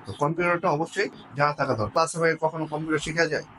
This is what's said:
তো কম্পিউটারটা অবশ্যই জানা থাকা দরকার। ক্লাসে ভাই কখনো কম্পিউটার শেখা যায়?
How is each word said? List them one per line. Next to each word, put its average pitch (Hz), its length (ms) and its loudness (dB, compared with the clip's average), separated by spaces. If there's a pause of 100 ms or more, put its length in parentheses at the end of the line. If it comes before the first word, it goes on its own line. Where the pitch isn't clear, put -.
তো - 60 -10 (120)
কম্পিউটারটা 175 540 2
অবশ্যই 165 320 -2 (300)
জানা 147 200 4
থাকা 135 200 0
দরকার। 104 160 -2
ক্লাসে 165 260 2
ভাই 165 100 6 (140)
কখনো 160 280 -2
কম্পিউটার 156 340 -2
শেখা 165 260 2
যায়? 123 140 -4 (120)